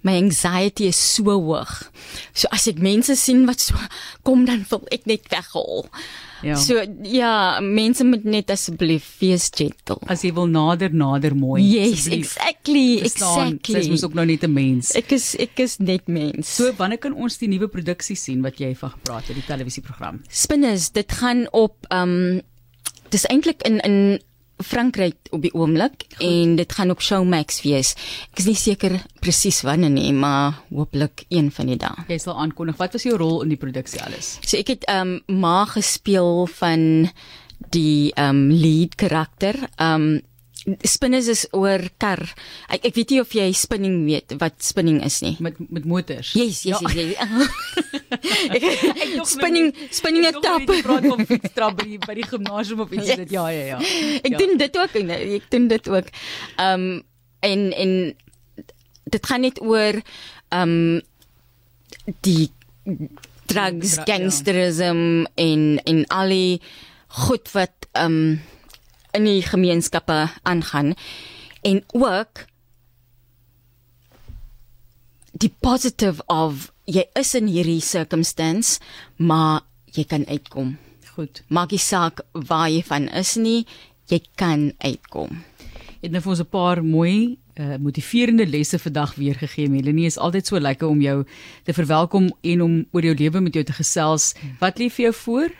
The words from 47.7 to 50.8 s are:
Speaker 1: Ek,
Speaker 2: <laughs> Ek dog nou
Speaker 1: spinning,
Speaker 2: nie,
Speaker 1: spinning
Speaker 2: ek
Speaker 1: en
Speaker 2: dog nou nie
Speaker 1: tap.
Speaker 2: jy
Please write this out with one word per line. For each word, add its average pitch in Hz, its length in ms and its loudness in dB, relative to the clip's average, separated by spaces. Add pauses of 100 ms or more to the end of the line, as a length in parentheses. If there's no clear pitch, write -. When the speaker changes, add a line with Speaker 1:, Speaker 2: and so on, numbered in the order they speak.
Speaker 1:
Ek, 240 120 0
Speaker 2:
<laughs> 311 400 0
Ek 311 140 -4
dog - 0 -
nou 226 100 -4
Speaker 1:
spinning, 330 480 2
Speaker 2:
nie, 294 160 -14
Speaker 1:
spinning 330 340 0
Speaker 2:
ek 320 120 2
Speaker 1:
en 294 40 -8
Speaker 2:
dog - 20 -2
nou 330 160 2
nie 269 80 -2
Speaker 1:
tap. 381 80 4
Speaker 2:
jy 330 80 2